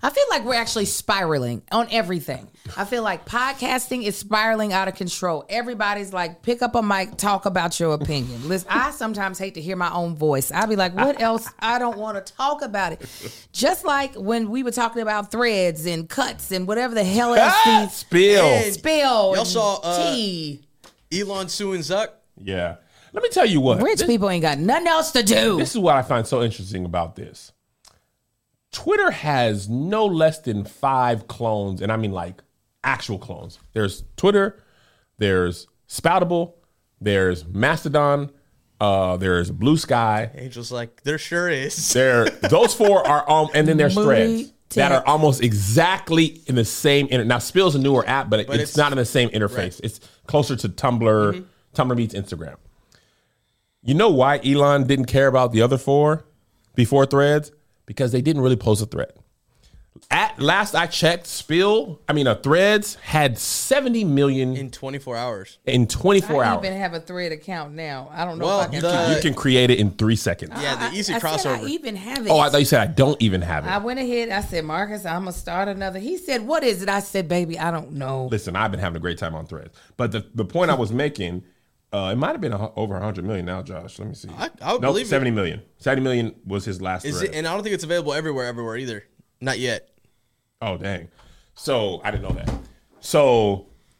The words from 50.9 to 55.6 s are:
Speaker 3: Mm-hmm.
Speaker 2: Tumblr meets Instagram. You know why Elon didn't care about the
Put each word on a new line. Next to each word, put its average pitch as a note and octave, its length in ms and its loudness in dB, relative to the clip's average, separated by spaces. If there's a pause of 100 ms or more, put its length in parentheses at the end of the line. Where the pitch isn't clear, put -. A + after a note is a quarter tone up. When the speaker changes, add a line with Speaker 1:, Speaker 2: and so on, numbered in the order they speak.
Speaker 3:
Mm-hmm. G#2+ 420 2 (320)
Speaker 2:
Tumblr B2+ 220 0
meets A2+ 180 -2
Instagram. E2 400 -10 (1300)
You B2 120 0
know G#3 160 6
why C#3 340 4
Elon C#3+ 420 4
didn't C3 200 2
care C3+ 200 4
about B2+ 240 4
the A2 120 4